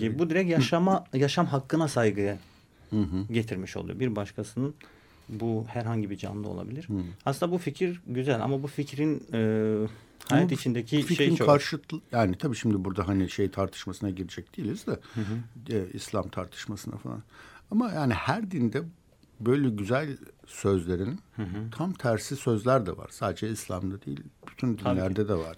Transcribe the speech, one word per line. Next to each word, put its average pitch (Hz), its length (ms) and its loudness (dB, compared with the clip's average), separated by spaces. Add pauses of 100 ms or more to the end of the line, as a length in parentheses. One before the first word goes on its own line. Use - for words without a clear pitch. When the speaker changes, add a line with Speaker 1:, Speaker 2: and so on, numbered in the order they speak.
(120)
Speaker 1:
ki 127 60 -2
bu 165 120 2
direkt 180 200 2
yaşama, 170 580 4
Speaker 2:
<laughs> - 60 -6
Speaker 1:
yaşam 143 320 4
hakkına 147 420 2
saygı 101 480 2 (540)
Speaker 2:
Hı 107 100 0
hı. 95 320 0
Speaker 1:
getirmiş 101 440 -2
oluyor. 90 240 -6
Bir 120 160 0
başkasının, 117 580 -6 (540)
bu 113 400 -2
herhangi 110 420 -2
bir 98 60 -8
canlı 101 320 -6
olabilir. 98 400 -8
Speaker 2:
Hı. 107 60 -4 (300)
Speaker 1:
Aslında 170 280 0
bu 180 60 2
fikir 175 480 -2
güzel 127 380 0
ama 135 180 0
bu 143 40 -4
fikrin, 143 680 -2
e, 113 60 0 (400)
Speaker 2:
Ama 107 100 0 (500)
Speaker 1:
hayat 175 120 6
Speaker 2:
bu 135 40 0
Speaker 1:
içindeki 123 480 0
Speaker 2:
fikrin 175 120 0 (140)
Speaker 1:
şey 165 80 6
çok 120 100 4
Speaker 2:
karşıtı, 147 500 4 (160)
yani 101 260 4
tabii 127 180 0
şimdi 101 280 2
burada 92 240 0
hani 95 220 2
şey 98 200 0
tartışmasına 98 600 -4
girecek 90 460 -8
değiliz 156 300 -6
de, - 40 -4
Speaker 1:
Hı 113 300 -6
hı. 117 560 -6
Speaker 2:
e, 95 160 0
İslam 95 360 -4
tartışmasına - 680 -8
falan. 113 260 -8 (480)
Ama 214 220 0
yani 143 220 2
her 190 360 -2
dinde 131 320 0 (580)
böyle 131 280 4
güzel 123 480 0 (300)
sözlerin 98 760 0 (160)
Speaker 1:
Hı 113 60 -4
hı. 104 340 -6
Speaker 2:
tam 175 160 -2
tersi 120 440 0
sözler 120 500 4
de 87 100 -4
var. - 140 -12
Sadece 107 400 -2
İslam'da 95 520 -6
değil, 143 180 -8 (300)
bütün 120 260 0
Speaker 1:
Tabii - 0 -
ki. 101 80 -6
Speaker 2:
dinlerde 95 440 2
de 104 60 2
var 82 240 -4